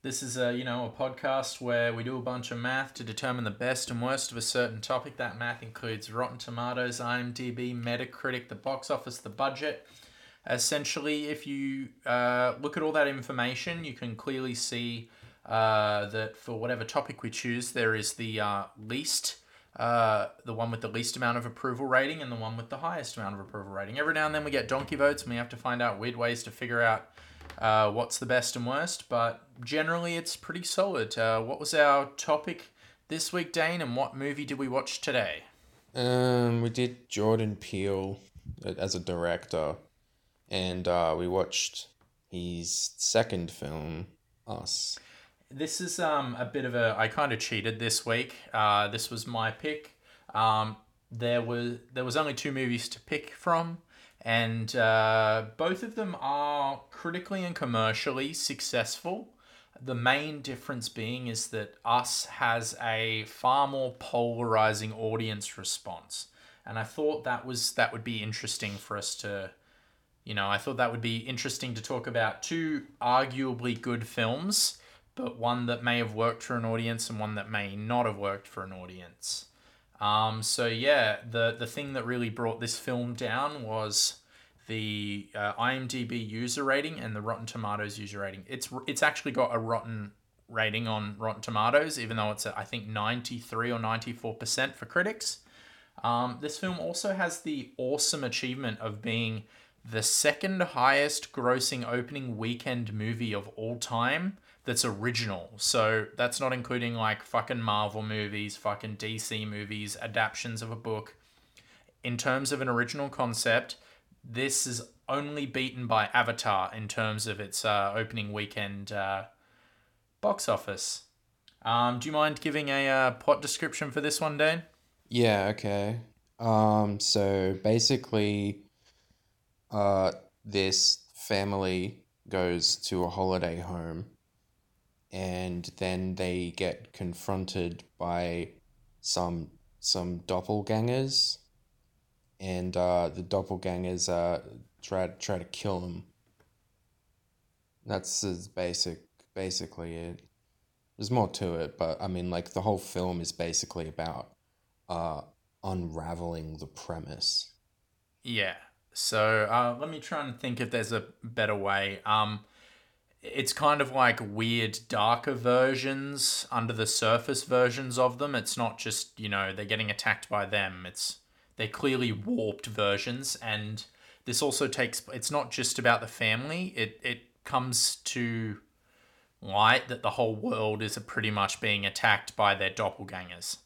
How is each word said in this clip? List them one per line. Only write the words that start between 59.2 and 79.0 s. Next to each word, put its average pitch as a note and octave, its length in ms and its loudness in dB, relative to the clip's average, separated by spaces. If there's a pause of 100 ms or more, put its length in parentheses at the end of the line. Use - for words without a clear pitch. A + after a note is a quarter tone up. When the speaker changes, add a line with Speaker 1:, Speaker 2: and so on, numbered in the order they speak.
Speaker 1:
The B2+ 140 -6
main C#3 480 2
difference B2+ 480 -8
being A#2+ 380 -6
is A2+ 220 -4
that G#2+ 260 -6 (100)
Us A#2+ 400 2
has A#2 560 0
a A2+ 440 0
far C3+ 420 4
more C3+ 320 -2
polarizing A2 960 2
audience A2 640 -4
response. - 680 -8 (380)
And A2 140 -6
I A2 40 -2
thought D3+ 400 0
that B2 220 -2
was, B2 280 -2
that - 200 4
would A2+ 100 -8
be A2+ 200 -4
interesting A2 480 -4
for G2+ 260 -8
us - 200 -4
to, G2 340 -6 (720)
you - 100 -10
know, G2+ 160 2
I G2+ 80 4
thought B2+ 200 -4
that A#2+ 140 4
would A#2 100 -4
be A2+ 160 0
interesting B2 580 -4
to A2 80 -6
talk B2+ 240 -4
about A#2 340 0
two D#3+ 460 -2 (120)
arguably B2 800 2
good A#2 280 -2
films, C#3+ 720 0 (340)
but B3 240 -6
one A#2+ 300 0
that A#2+ 140 0
may A#2+ 180 2
have A2 140 -2
worked A2+ 300 0
for B2 140 -4
an A2+ 80 -2
audience A2+ 440 -2
and A#2 80 -6
one G#2+ 180 -4
that G#2 140 -6
may G2+ 240 -4
not A2+ 320 0
have G#2+ 120 0
worked G2+ 280 -2
for - 200 -10
an F#2+ 80 -12
audience. F2+ 720 -10 (560)